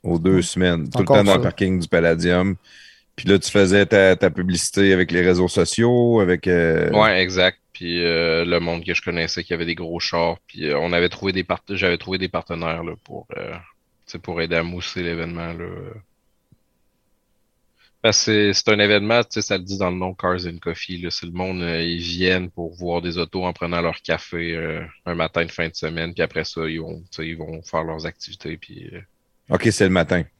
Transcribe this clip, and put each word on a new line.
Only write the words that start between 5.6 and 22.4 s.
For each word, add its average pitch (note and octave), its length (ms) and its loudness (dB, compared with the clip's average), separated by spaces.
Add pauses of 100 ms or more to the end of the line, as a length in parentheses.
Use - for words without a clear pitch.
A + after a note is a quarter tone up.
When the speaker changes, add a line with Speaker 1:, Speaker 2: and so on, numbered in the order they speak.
Speaker 1:
avec, F2+ 280 2
euh, E2 440 2
Speaker 3:
Ouais, G#2 300 4
exact. F#2 380 2 (140)
Puis, F2 300 -4
euh, E2+ 420 2
le F2 140 2
monde E2+ 240 -2
que F2 120 -4
je - 80 0
connaissais E2+ 400 -4
qui - 100 -6
avait E2+ 120 -4
des E2+ 100 -4
gros E2+ 240 -8
chars. E2+ 380 -2 (100)
Puis, - 200 -8
euh, D2 120 0
on E2+ 140 -2
avait F2 160 2
trouvé G2 240 -4
des F#2 100 -2
part-, E2+ 260 -4
j'avais F#2 300 0
trouvé F#2+ 180 -6
des F#2 120 -4
partenaires, E2 540 -6
là, E2+ 100 -8 (100)
pour, - 240 -16 (100)
euh, - 160 -10
tu - 600 -20
sais, F2+ 60 -12
pour E2+ 220 -6
aider E2 140 -2
à E2 80 2
mousser F2 400 -8
l'événement, E2+ 500 -6
là. E2+ 140 -10 (2250)
Parce G#2+ 240 2
que G#2+ 280 4
c'est, - 0 -
c'est - 180 0
un G#2 80 4
événement, G#2 440 4
tu - 60 -4
sais, A2 140 -4
ça G2+ 160 -2
le F2+ 40 -8
dit G2 140 -8
dans F#2 140 -2
le F2+ 60 -4
nom, F#2 180 -6
Cars F2+ 320 -2
and E2+ 120 -10
Coffee, E2+ 380 -8
là, F2 140 -8
c'est - 160 -8
le E2+ 60 -10
monde, F#2 280 -4
euh, E2 220 -4
ils E2+ 160 -4
viennent F2+ 500 0